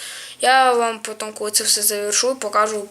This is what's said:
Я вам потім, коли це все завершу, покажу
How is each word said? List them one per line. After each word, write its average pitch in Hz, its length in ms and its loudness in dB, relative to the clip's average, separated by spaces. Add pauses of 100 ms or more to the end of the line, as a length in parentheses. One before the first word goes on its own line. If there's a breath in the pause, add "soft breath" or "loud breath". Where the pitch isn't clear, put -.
(420 loud breath)
Я 254 320 6
вам 226 260 0
потім, 214 340 -10
коли 214 180 -6
це 214 120 0
все 214 180 0
завершу, 208 540 0
покажу 208 560 -2